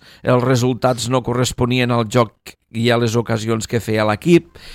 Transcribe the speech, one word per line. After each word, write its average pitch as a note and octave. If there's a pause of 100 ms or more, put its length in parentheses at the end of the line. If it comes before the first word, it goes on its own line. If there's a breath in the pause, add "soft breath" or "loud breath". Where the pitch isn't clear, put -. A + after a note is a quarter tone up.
(240 soft breath)
els B2
resultats B2
no B2+
corresponien B2
al A#2
joc - (160)
i A2+
a A#2
les A#2
ocasions A2
que A#2
feia G#2+
l'equip, D#3+ (240 loud breath)